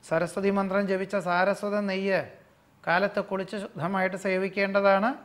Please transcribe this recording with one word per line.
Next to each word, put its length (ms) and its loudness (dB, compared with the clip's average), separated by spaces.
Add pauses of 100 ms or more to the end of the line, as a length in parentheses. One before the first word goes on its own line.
സരസ്വതി 420 0
മന്ത്രം 380 0
ജപിച്ച 280 -2
സാരസ്വത 640 0
നെയ്യ് 520 -2 (540)
കാലത്ത് 380 0
കുളിച്ച് 320 -6
ശുദ്ധമായിട്ട് 600 -2
സേവിക്കേണ്ടതാണ്. 960 2 (100)